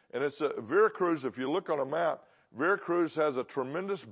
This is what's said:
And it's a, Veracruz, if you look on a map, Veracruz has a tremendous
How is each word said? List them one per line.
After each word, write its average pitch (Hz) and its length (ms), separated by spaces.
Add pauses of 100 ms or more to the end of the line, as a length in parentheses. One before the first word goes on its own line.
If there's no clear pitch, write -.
(140)
And 123 80
it's 143 200
a, 143 180
Veracruz, 170 640
if 123 140
you 131 120
look 180 200
on 151 100
a 135 60
map, 156 360 (360)
Veracruz 175 580
has 151 220
a 127 80
tremendous 156 560 (100)